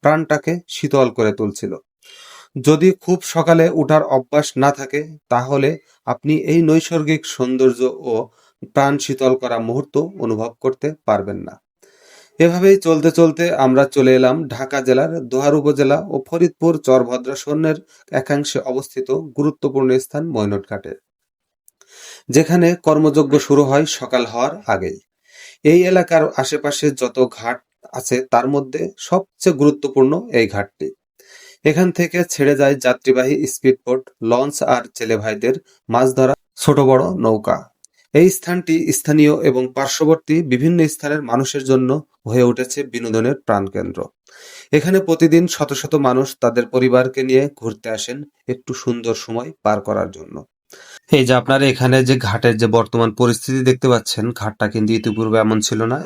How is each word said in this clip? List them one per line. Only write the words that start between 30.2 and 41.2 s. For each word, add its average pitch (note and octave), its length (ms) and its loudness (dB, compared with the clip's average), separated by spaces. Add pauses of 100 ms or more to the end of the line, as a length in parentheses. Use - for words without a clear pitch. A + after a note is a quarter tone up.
এই A2+ 160 2
ঘাটটি। G2 400 -8 (800)
এখান D#3+ 260 2
থেকে F3 280 -2 (100)
ছেড়ে C#3+ 260 2
যায় C#3 200 2
যাত্রীবাহী B2+ 600 0 (120)
স্পিডবোট, C3 540 0 (220)
লঞ্চ B2+ 400 0
আর B2 200 0 (120)
জেলে A2+ 220 -2
ভাইদের A2 380 -4 (340)
মাছ A#2+ 260 2
ধরা C3+ 180 2 (240)
ছোট D3 220 2
বড় C3 240 4 (120)
নৌকা। A2 420 0 (560)
এই E3 160 6
স্থানটি F3 460 -4 (180)
স্থানীয় D3+ 480 4
এবং B2+ 220 2 (100)
পার্শ্ববর্তী D3+ 680 0
বিভিন্ন D3+ 460 0
স্থানের D3+ 340 -6